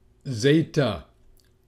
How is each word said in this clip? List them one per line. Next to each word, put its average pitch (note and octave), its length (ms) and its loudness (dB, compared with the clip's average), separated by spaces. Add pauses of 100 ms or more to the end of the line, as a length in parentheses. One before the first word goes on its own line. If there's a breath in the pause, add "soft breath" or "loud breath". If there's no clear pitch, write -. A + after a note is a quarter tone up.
(240)
Zeta. C3+ 800 0 (640)